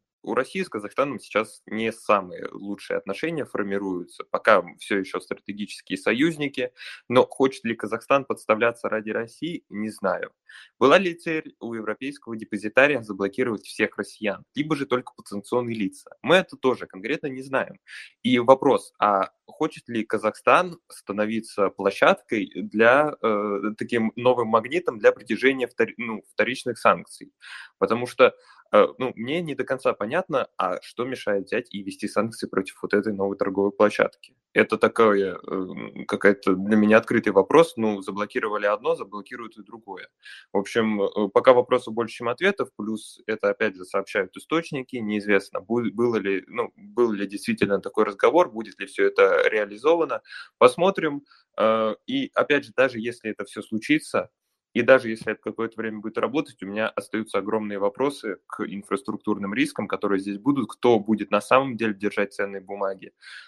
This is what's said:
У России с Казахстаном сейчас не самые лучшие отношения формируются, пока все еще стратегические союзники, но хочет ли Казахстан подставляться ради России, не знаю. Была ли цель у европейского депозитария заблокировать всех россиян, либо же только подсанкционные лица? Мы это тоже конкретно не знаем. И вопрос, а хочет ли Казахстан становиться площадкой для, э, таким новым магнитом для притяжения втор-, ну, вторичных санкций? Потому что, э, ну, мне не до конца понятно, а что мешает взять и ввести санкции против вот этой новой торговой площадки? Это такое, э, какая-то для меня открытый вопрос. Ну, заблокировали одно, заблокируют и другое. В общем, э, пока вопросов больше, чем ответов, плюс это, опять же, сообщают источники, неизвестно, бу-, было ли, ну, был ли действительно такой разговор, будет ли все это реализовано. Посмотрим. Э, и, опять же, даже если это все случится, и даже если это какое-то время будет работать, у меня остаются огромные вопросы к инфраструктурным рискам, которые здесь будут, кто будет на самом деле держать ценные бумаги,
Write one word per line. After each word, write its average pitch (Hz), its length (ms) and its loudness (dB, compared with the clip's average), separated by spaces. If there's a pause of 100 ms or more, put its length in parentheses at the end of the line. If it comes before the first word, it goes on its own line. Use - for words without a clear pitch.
(240)
У 104 100 -6
России 135 280 -4
с 180 60 -10
Казахстаном 117 500 -4
сейчас - 480 -4
не 110 260 -4
самые 92 600 -2
лучшие 98 440 -8
отношения 139 480 -6
формируются, 98 840 -6
пока 101 320 4 (160)
все 101 220 -4
еще 95 200 -6
стратегические - 760 -10
союзники, 139 720 -2 (380)
но 123 180 6
хочет - 380 0
ли 117 100 -2
Казахстан 113 500 -2
подставляться 113 640 -2
ради 107 220 -6
России, 117 580 -8
не 107 220 -8
знаю. 90 400 -4 (480)
Была 139 200 6
ли 180 160 -4
цель 160 440 -8
у 117 160 -10
европейского 113 640 -10
депозитария 110 640 0
заблокировать 104 640 -4
всех - 340 -4
россиян, 104 460 -8 (100)
либо 151 220 -4
же 143 100 -6
только 123 300 -4
подсанкционные 117 580 -6
лица? 98 360 -6 (120)
Мы 151 140 4
это 180 200 -2
тоже 120 300 -2
конкретно 113 400 -8
не 131 160 -12
знаем. 135 380 -6 (420)
И 123 160 2
вопрос, 127 640 6
а 101 300 4 (140)
хочет - 440 -6
ли 117 160 -4
Казахстан 123 760 2 (100)
становиться 107 800 -4
площадкой 101 840 0
для, 117 640 2
э, 104 400 -2 (160)
таким 113 380 -2
новым 120 340 2
магнитом 120 500 0
для 120 120 6
притяжения 127 560 0
втор-, 113 300 -2
ну, 113 260 -8 (100)
вторичных 120 460 -4
санкций? - 540 0 (460)
Потому 117 280 0
что, 123 280 6 (380)
э, 104 140 8 (120)
ну, 123 160 -2
мне 135 280 -4
не 147 120 -6
до 143 100 -6
конца 127 280 -2
понятно, 135 640 -2
а 92 260 -2
что - 220 -8
мешает 104 420 -4
взять 123 280 -4
и 101 80 -10
ввести 98 260 -8
санкции 113 380 -4
против - 360 -4
вот 92 120 -2
этой 104 180 2
новой 98 240 -4
торговой 101 360 0
площадки? - 600 0 (200)
Это 107 240 4
такое, 101 580 4
э, 95 680 -8
какая-то 101 480 2
для 101 220 0
меня 107 220 6
открытый 117 340 0
вопрос. 139 440 6
Ну, 107 260 -2
заблокировали 104 640 -4
одно, 117 300 -2
заблокируют 110 600 -14
и 104 40 -18
другое. 101 460 -18 (440)
В 98 60 0
общем, 107 440 0
э, 101 300 0
пока 123 200 6
вопросов 120 420 2
больше, 113 220 -4
чем 120 120 -6
ответов, 165 480 -2
плюс 107 500 -10
это, 107 240 0
опять 101 260 -2
же, 92 80 -16
сообщают 98 520 -4
источники, 143 600 -6
неизвестно, 104 640 0
бу-, 113 320 -2
было 117 240 0
ли, 98 300 -2
ну, 117 300 -6
был 107 360 0
ли 101 140 -4
действительно 101 540 -2
такой 104 240 -2
разговор, 120 460 4
будет 107 300 -12
ли 98 60 -10
все 98 200 0
это 98 420 4
реализовано. 113 720 -2 (380)
Посмотрим. 147 640 2 (360)
Э, 110 360 2 (120)
и, 131 280 -4
опять 143 300 2
же, 113 120 -20
даже 127 220 2
если 113 320 -8
это 101 140 -8
все - 180 -12
случится, 110 680 -2 (440)
и 113 60 0
даже 117 300 6
если 110 220 -6
это - 100 -12
какое-то 113 340 -6
время 110 240 -8
будет 110 160 -10
работать, 120 460 -4
у 95 40 -10
меня 107 220 -4
остаются - 500 -6
огромные 104 400 -4
вопросы 104 680 -4
к - 180 -10
инфраструктурным 101 880 -6
рискам, 123 340 -4
которые 98 320 -2
здесь 101 200 -6
будут, 117 320 -2
кто 120 280 4
будет 101 320 -2
на 104 120 2
самом 131 340 2
деле 110 160 -2
держать 101 400 -4
ценные 98 300 -6
бумаги, 98 500 -8 (360)